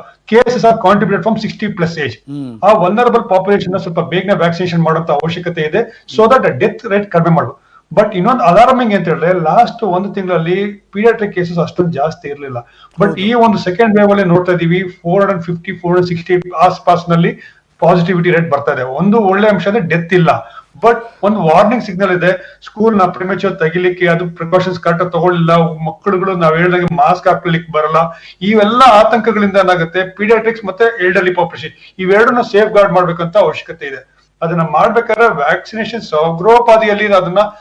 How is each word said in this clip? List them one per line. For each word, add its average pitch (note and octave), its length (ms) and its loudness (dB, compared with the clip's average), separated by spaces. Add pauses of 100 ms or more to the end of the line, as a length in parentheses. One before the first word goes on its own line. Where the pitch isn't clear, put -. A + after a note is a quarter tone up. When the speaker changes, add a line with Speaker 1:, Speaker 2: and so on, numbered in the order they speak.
(340)
Speaker 1:
cases A#3+ 280 2
are A3+ 240 2
contributed G3 380 2
from A3 120 0
sixty - 400 -6
plus E3 280 -4
age. A#2+ 100 -6
Speaker 2:
ಹ್ಮ್. C3+ 500 -12
Speaker 1:
ಆ G#3 100 4
ವಲ್ನರಬಲ್ G#3+ 560 0
ಪಾಪ್ಯುಲೇಷನ್ F#3+ 440 0
ನ G3 40 -4
ಸ್ವಲ್ಪ E3+ 220 -6
ಬೇಗನೆ F#3+ 340 -2
ವ್ಯಾಕ್ಸಿನೇಷನ್ E3+ 480 -2
ಮಾಡುವಂತ E3 300 -2
ಅವಶ್ಯಕತೆ E3+ 500 -4
ಇದೆ, G#3 540 -4
so - 140 4
that G3 240 2
death G#3 360 -4
rate G3+ 160 -2
ಕಡಿಮೆ E3 300 0
ಮಾಡ್ಬೋದು. B2+ 320 -4 (260)
But G#3 240 2
ಇನ್ನೊಂದು G#3+ 260 0
ಅಲಾರ್ಮಿಂಗ್ A3+ 500 4
ಅಂತ F3 140 -2
ಹೇಳಿದ್ರೆ E3 260 0
ಲಾಸ್ಟ್ F3+ 500 0
ಒಂದು F#3 300 -2
ತಿಂಗಳಲ್ಲಿ F#3 580 -2
ಪೀಡಿಯಾಟ್ರಿಕ್ G#3 640 -2
ಕೇಸಸ್ E3+ 220 -4
ಅಷ್ಟೊಂದು E3+ 340 -2
ಜಾಸ್ತಿ D3 360 -4
ಇರ್ಲಿಲ್ಲ. C#3+ 300 -10 (400)
But G3 100 2
Speaker 2:
ಹೌದು. E3+ 140 -4
Speaker 1:
ಈ A3 120 0
ಒಂದು A3+ 240 4
ಸೆಕೆಂಡ್ G#3 420 0
ವೇವ್ G3+ 120 4
ಅಲ್ಲಿ G3+ 140 2
ನೋಡ್ತಾ F3+ 260 2
ಇದೀವಿ, E3+ 280 0
four F#3 440 -2
hundred F#3+ 260 -2
fifty, F3 220 -8
four F3 240 -4
hundred F3 180 -2
sixty F3+ 420 -4
ಆಸ್ಪಾಸ್ನಲ್ಲಿ F3 840 0 (400)
ಪಾಸಿಟಿವಿಟಿ F3 520 2
ರೇಟ್ E3 200 0
ಬರ್ತಾ C3 220 -2
ಇದೆ. B2 100 -6
ಒಂದು E3+ 340 0
ಒಳ್ಳೆ G3+ 320 2
ಅಂಶ G3 180 0
ಅಂದ್ರೆ G3+ 200 -2
ಡೆತ್ E3+ 260 -2
ಇಲ್ಲ, E3 160 4 (500)
but A#3 160 2 (280)
ಒಂದು G3+ 180 0
ವಾರ್ನಿಂಗ್ G3+ 420 2
ಸಿಗ್ನಲ್ F3+ 340 -2
ಇದೆ. F3+ 480 -4
ಸ್ಕೂಲ್ G#3+ 320 0
ನ F#3 60 4
ಪ್ರಿಮೆಚೂರ್ F#3 560 -4
ತೆಗಿಲಿಕ್ಕೆ F3 480 0
ಅದು E3+ 220 0
ಪ್ರಿಕಾಷನ್ಸ್ F3 500 -2
ಕರೆಕ್ಟ್ E3+ 240 -2
ಆಗಿ E3+ 80 -4
ತಗೊಳ್ಳಿಲ್ಲ, E3+ 460 2
ಮಕ್ಕಳುಗಳು E3 760 -2
ನಾವ್ D#3+ 220 -4
ಹೇಳ್ದಂಗೆ F3 380 0
ಮಾಸ್ಕ್ E3 320 0
ಹಾಕ್ಲಿಕ್ಕೆ E3 440 -2
ಬರಲ್ಲ, D#3 260 0 (440)
ಇವೆಲ್ಲ G#3+ 400 2
ಆತಂಕಗಳಿಂದ G#3+ 760 4
ಏನಾಗುತ್ತೆ F3+ 520 0
ಪೀಡಿಯಾಟ್ರಿಕ್ಸ್ A3 560 -2
ಮತ್ತೆ F#3+ 400 -2
ಎಲ್ಡರ್ಲಿ F#3 280 0
ಪಾಪ್ಯುಲೇಷನ್ - 640 -6
ಇವೆರಡನ್ನ A3 420 2
ಸೇಫ್ G3+ 320 0
ಗಾರ್ಡ್ G3 200 4
ಮಾಡ್ಬೇಕಂತ E3+ 440 -2
ಅವಶ್ಯಕತೆ D#3+ 480 -2
ಇದೆ. C3+ 320 -14 (240)
ಅದನ್ನ E3 200 -2
ಮಾಡ್ಬೇಕಾದ್ರೆ G#3+ 720 2
ವ್ಯಾಕ್ಸಿನೇಷನ್ F#3 680 -4
ಅಗ್ರೋಪಾದಿಯಲ್ಲಿ G#3 1120 2
ಅದನ್ನ F#3 260 2 (220)